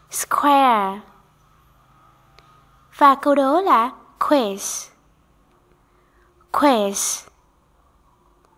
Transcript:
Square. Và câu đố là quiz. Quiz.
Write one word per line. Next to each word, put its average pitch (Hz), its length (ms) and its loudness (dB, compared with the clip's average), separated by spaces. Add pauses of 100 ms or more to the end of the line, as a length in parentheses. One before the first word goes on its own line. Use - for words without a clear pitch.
(120)
Square. 240 880 0 (2000)
Và 277 180 4
câu 277 200 0
đố 277 260 0
là 262 300 0 (280)
quiz. 214 720 -4 (1600)
Quiz. 220 760 -2 (1300)